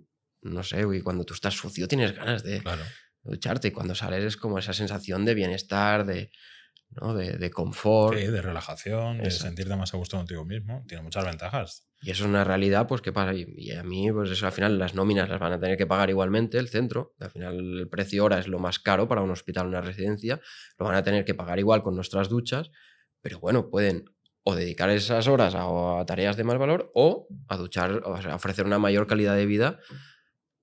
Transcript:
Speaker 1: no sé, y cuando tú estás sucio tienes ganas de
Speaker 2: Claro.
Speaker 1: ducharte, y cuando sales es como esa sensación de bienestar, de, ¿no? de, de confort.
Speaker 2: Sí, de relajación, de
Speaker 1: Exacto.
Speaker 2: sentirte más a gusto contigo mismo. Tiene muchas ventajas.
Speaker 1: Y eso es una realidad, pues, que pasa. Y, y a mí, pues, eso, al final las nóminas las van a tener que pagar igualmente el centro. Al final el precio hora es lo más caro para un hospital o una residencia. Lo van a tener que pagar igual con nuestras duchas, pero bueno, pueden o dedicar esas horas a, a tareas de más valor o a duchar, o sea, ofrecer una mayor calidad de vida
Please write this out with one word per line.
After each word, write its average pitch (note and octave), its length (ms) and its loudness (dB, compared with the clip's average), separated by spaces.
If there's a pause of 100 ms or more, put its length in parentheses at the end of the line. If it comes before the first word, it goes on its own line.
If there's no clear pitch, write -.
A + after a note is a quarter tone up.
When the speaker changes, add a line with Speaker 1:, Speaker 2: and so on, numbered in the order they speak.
(420)
Speaker 1:
no F2 200 -6
sé, F#2 220 -2 (100)
y F#2+ 60 -2
cuando F2+ 240 -4
tú - 100 -12
estás G2 200 -4
sucio F#2 340 -6
tienes A#2 260 2
ganas A2+ 300 -2
de G2+ 160 -4
Speaker 2:
Claro. F2 240 -6 (400)
Speaker 1:
ducharte, - 440 -2
y - 40 0
cuando F#2 220 -4
sales F#2+ 300 -2
es G#2+ 120 -4
como G#2 220 -2
esa F#2+ 160 -4
sensación G2+ 500 -2
de A#2 100 4
bienestar, G2+ 720 2
de, F#2+ 240 -4 (600)
¿no? A2+ 240 -4
de, F#2 240 -2
de F2+ 120 -2
confort. G#2+ 680 4
Speaker 2:
Sí, G2 80 -2
de G#2 160 0
relajación, A2 760 -4
de A2 60 -4
Speaker 1:
Exacto. F2+ 240 -2
Speaker 2:
sentirte F#2 280 -4
más F#2 160 -2
a - 40 -4
gusto F2+ 220 -6
contigo E2+ 260 -6
mismo. A2 420 -8
Tiene E2 160 -12
muchas E2 220 -4
ventajas. F2 640 -8 (120)
Speaker 1:
Y F#2+ 100 -8
eso F#2+ 140 -2
es G#2 60 2
una G2+ 140 4
realidad, G2 420 4
pues, B2 140 -2
que - 120 -4
pasa. F#2+ 220 0
Y, F2+ 120 -6 (100)
y - 160 -10
a E2+ 100 -8
mí, F#2+ 300 0
pues, G#2 180 0
eso, F#2 160 -2
al F#2 60 -2
final G2+ 260 2
las F2+ 160 -2
nóminas G2 340 2
las F#2+ 120 -4
van F2 120 0
a F2 80 -2
tener F#2 160 0
que F#2+ 100 2
pagar G2 240 2
igualmente G2+ 480 2
el B2 100 -2
centro. A#2+ 500 -2
Al F#2+ 120 -12
final F2+ 480 -6
el F2+ 100 -6
precio G2 360 0
hora G2+ 140 6
es F#2 80 -2
lo F#2 120 -2
más F2+ 200 -2
caro G2+ 300 2
para A#2 140 2
un F#2+ 80 0
hospital F2+ 360 -4
o - 40 -4
una F#2 100 -2
residencia. G#2 600 -4 (380)
Lo - 80 -2
van F2+ 100 2
a F#2+ 60 6
tener G2+ 220 2
que F#2+ 100 0
pagar F2 240 -4
igual G#2 240 6
con F#2+ 140 -2
nuestras F#2+ 320 -2
duchas, A#2+ 420 -2 (500)
pero - 200 -10
bueno, G#2+ 300 2
pueden G2 340 2 (400)
o G2 120 2
dedicar F2 340 0
esas G#2+ 380 2
horas A#2+ 260 6
a, F2 460 0
a F2+ 40 -2
tareas F#2 320 0
de A2+ 60 -2
más A#2+ 160 2
valor D3 380 0
o C#3+ 320 4 (180)
a - 100 -4
duchar, F2+ 480 -2
o F#2+ 160 -6
sea, F2 140 -6
ofrecer F#2+ 320 0
una G2+ 140 4
mayor G2+ 260 4
calidad G#2 300 2
de G2+ 100 4
vida A2 320 2 (840)